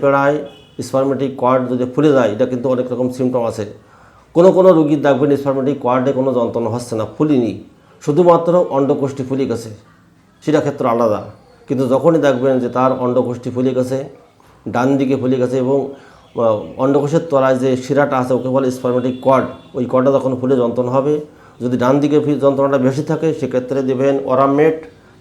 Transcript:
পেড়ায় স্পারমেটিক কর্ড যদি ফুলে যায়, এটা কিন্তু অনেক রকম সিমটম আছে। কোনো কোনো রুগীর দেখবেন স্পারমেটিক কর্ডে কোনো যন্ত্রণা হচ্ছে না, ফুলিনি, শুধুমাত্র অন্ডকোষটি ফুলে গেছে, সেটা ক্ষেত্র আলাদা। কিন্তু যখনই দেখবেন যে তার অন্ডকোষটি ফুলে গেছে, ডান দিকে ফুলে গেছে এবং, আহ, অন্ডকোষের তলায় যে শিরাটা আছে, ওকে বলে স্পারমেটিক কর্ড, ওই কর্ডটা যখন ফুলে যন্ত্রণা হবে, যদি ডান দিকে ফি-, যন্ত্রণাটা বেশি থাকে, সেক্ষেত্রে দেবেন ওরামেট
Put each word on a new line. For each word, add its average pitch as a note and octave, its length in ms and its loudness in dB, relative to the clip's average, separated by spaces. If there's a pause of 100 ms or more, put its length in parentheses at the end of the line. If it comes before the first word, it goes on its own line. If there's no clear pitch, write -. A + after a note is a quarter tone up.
পেড়ায় C#3 440 2 (360)
স্পারমেটিক C3+ 560 -2
কর্ড B2 320 0
যদি B2 160 -2 (100)
ফুলে D3 160 4
যায়, A#2+ 200 4
এটা A2+ 140 0
কিন্তু B2 240 -4
অনেক B2+ 220 -2
রকম B2 180 -2
সিমটম B2+ 360 -2
আছে। G#2+ 280 -6 (600)
কোনো F3 180 6
কোনো F#3 200 6
রুগীর D3+ 300 2
দেখবেন C#3 360 2
স্পারমেটিক C3+ 420 -2
কর্ডে B2+ 320 0
কোনো C3 220 0
যন্ত্রণা A#2 360 -2
হচ্ছে A#2+ 260 -6
না, G#2+ 100 -4 (120)
ফুলিনি, B2 460 0 (380)
শুধুমাত্র E3+ 680 2
অন্ডকোষটি C#3 540 -2
ফুলে C3 220 -4
গেছে, A2+ 240 -6 (720)
সেটা D3+ 180 2
ক্ষেত্র C#3 280 -2
আলাদা। A2+ 360 0 (440)
কিন্তু C3 200 -2
যখনই C#3 320 0
দেখবেন C3 400 0
যে A#2+ 100 -4
তার B2 300 0
অন্ডকোষটি B2 520 -4
ফুলে B2+ 220 -2
গেছে, B2+ 360 -4 (580)
ডান B2+ 300 0
দিকে C3 180 0
ফুলে B2+ 220 0
গেছে B2 200 -2
এবং, C3 340 -2 (440)
আহ, A2 300 0 (120)
অন্ডকোষের C#3 420 0 (100)
তলায় C3 260 2
যে B2+ 220 0
শিরাটা C3+ 400 0
আছে, B2+ 160 0
ওকে B2+ 160 -2
বলে C3 220 0
স্পারমেটিক B2+ 500 -2
কর্ড, C3 240 2 (280)
ওই B2+ 120 -4
কর্ডটা B2+ 260 2
যখন C3 300 0
ফুলে C3 140 0
যন্ত্রণা B2 360 0
হবে, C#3+ 280 0 (420)
যদি B2 160 -2
ডান B2+ 220 2
দিকে D3 200 2
ফি-, D3 200 0
যন্ত্রণাটা C#3 380 2
বেশি B2+ 260 0
থাকে, D#3 300 -2
সেক্ষেত্রে C3 500 -4
দেবেন C3 420 0
ওরামেট C#3 600 2 (360)